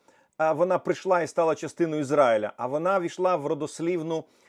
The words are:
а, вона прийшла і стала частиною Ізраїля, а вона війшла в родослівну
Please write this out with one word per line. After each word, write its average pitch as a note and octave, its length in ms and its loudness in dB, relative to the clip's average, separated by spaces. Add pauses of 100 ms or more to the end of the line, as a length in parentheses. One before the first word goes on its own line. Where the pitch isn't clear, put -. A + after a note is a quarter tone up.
(360)
а, D#3+ 160 2
вона F3 260 2
прийшла F3+ 440 0
і D3+ 40 -2
стала D#3+ 280 2
частиною D#3 480 -2
Ізраїля, B2 540 2
а A#2 100 -6
вона E3+ 340 0
війшла F3+ 360 0
в C#3+ 100 -4
родослівну D#3+ 800 -4 (240)